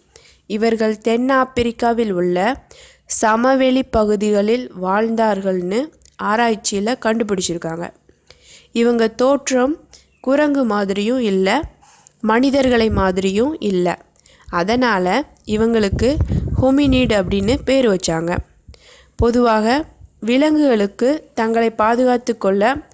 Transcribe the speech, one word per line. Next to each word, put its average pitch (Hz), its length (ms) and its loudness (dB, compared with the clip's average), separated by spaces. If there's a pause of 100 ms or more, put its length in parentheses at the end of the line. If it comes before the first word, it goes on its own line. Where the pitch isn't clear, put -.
(480)
இவர்கள் 220 560 -2
தென்னாப்பிரிக்காவில் 240 1080 0
உள்ள 180 460 -2 (480)
சமவெளி 254 800 2
பகுதிகளில் 214 880 0 (100)
வாழ்ந்தார்கள்னு 196 960 -2 (440)
ஆராய்ச்சியில 214 760 -2
கண்டுபிடிச்சிருக்காங்க. 185 880 -4 (840)
இவங்க 233 360 2
தோற்றம் 262 680 0 (480)
குரங்கு 277 420 0
மாதிரியும் 208 560 -2
இல்ல, 202 440 0 (580)
மனிதர்களை 247 680 2
மாதிரியும் 196 680 0
இல்ல. 180 400 -2 (500)
அதனால 208 720 0 (220)
இவங்களுக்கு 226 720 0 (460)
ஹோமினிட் 262 520 2
அப்படின்னு 196 420 0 (100)
பேர் 269 240 2
வச்சாங்க. 175 480 -2 (800)
பொதுவாக 233 720 2 (340)
விலங்குகளுக்கு 269 1120 0
தங்களை 226 360 0
பாதுகாத்து 240 680 0
கொள்ள 202 400 0 (160)